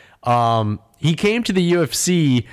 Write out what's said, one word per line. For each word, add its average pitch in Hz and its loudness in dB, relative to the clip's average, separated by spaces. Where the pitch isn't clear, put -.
Um, 113 0
he 156 0
came 214 0
to 202 -6
the 185 0
U 175 2
F - -4
C 151 0